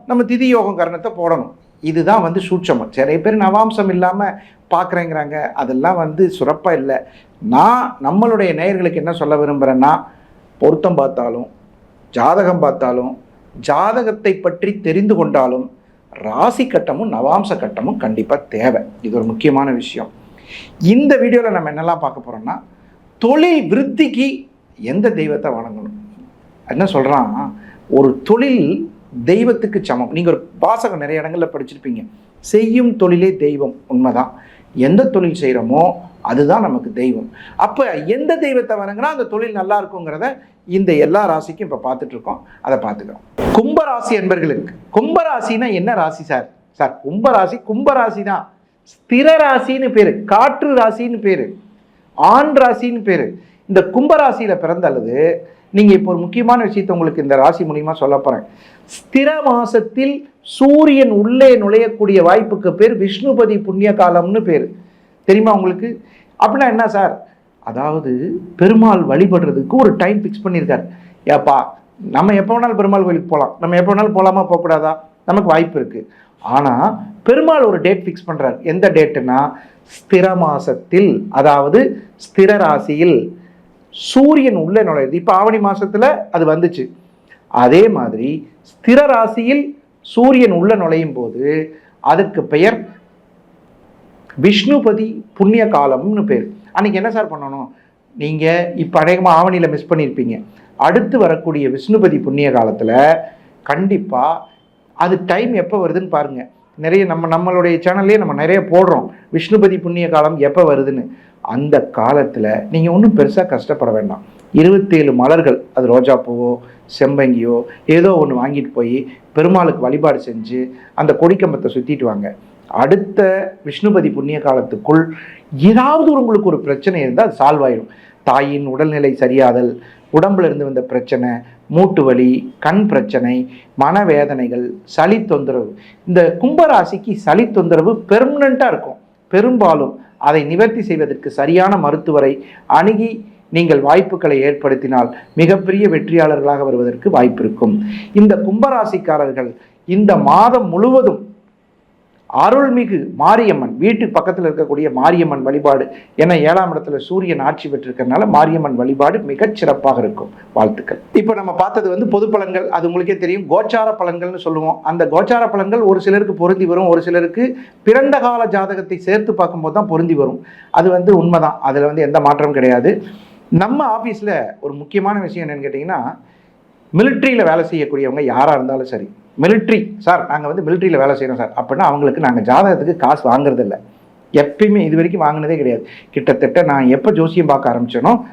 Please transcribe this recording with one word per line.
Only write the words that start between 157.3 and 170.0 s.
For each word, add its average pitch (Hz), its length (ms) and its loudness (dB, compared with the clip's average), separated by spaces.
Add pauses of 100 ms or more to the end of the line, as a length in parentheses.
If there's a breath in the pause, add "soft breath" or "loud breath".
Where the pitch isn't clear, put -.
ஆட்சி 143 300 -4
பெற்றிருக்கிறதுனால 131 580 -2
மாரியம்மன் 151 480 2
வழிபாடு 135 440 0
மிகச் 214 360 -4
சிறப்பாக 135 460 0
இருக்கும். 104 280 -6 (240 loud breath)
வாழ்த்துக்கள். - 460 -2 (140)
இப்ப 220 200 2
நம்ம 190 220 -6
பார்த்தது 190 340 -2
வந்து 180 180 -2
பொது 202 200 0
பலன்கள், 185 400 -4
அது 170 200 -2
உங்களுக்கே 180 300 -2
தெரியும், 180 320 -6
கோச்சார 220 500 0
பலன்கள்னு 180 380 -6
சொல்லுவோம். 160 460 -4
அந்த 165 220 -2
கோச்சார 226 400 2
பலன்கள் 226 400 -2
ஒரு 190 160 2
சிலருக்கு 202 320 2
பொருந்தி 180 320 0
வரும், 180 220 0
ஒரு 170 140 4
சிலருக்கு 175 560 -2 (260 loud breath)
பிறந்த 269 360 4
கால 240 260 0
ஜாதகத்தை 190 520 -4
சேர்த்து 208 360 -2
பார்க்கும்போது 170 400 -4
தான் 208 140 -2
பொருந்தி 165 260 0